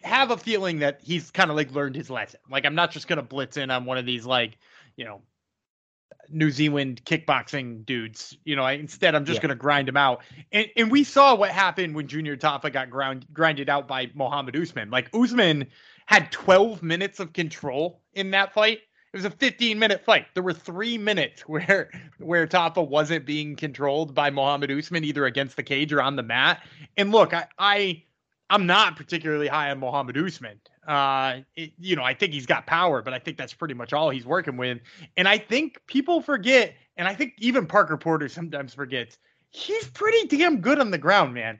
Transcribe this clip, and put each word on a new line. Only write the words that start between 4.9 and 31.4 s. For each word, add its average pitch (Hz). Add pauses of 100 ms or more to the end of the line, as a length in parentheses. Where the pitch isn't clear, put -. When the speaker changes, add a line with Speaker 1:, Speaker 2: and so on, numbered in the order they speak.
Speaker 1:
you 117
know, 104 (1080)
New 156
Zealand 139
kickboxing 127
dudes. 113 (100)
You 147
know, 135
I, 131
instead, 151
I'm 147
just 156
Speaker 2:
Yeah. -
Speaker 1:
gonna 139
grind 139
him 131
out. 135 (280)
And, 214
and 226
we 285
saw 277
what 196
happened 180
when 151
Junior 147
Tafa 143
got 131
ground, 135
grinded 151
out 139
by 131
Muhammad 139
Usman. 139
Like, 127
Usman 208 (400)
had 196
twelve 196
minutes 170
of 165
control 156 (120)
in 190
that 196
fight. 214 (320)
It 190
was 190
a 202
fifteen-minute 220
fight. 214
There 180
were 180
three 214
minutes 202
<laughs> -
where, 156 (300)
where 165
Tafa 170
wasn't 151
being 151
controlled 143
by 147
Muhammad 139
Usman, 156
either 147
against 127
the 139
cage 143
or 143
on 139
the 127
mat. 131 (340)
And 202
look, 180
I, 170 (100)
I 196 (460)
I'm 196
not 180
particularly 151
high 143
on 135
Muhammad 131
Usman. 123 (280)
Uh, 135 (160)